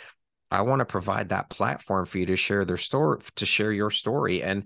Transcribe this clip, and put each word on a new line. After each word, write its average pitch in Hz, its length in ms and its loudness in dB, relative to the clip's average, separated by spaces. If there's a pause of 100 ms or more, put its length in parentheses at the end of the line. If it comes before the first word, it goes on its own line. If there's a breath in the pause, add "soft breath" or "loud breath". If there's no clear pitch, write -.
(520 loud breath)
I 95 80 2
wanna 127 240 2
provide 98 460 -2
that 98 180 -2
platform 98 560 -2
for 92 140 -6
you 90 80 0
to 92 100 2
share 98 300 2
their 90 100 0
story, 147 420 0 (180)
to 101 100 -2
share 107 260 2
your 104 180 0
story. 110 520 0
And 98 240 -2